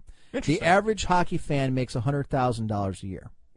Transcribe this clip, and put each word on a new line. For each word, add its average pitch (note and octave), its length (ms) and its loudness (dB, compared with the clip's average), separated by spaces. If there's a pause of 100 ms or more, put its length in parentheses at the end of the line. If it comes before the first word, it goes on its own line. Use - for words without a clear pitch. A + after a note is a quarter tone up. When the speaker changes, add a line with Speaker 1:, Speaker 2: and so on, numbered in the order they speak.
(320)
Speaker 1:
The - 60 -4
Speaker 2:
Interesting. - 280 0
Speaker 1:
average G3+ 380 4
hockey F3+ 340 2
fan C3+ 360 0
makes B2+ 200 -2
a B2+ 60 -2
hundred C#3 260 0
thousand B2 400 0
dollars G2+ 380 -2
a - 20 -12
year. F#2+ 240 -10 (260)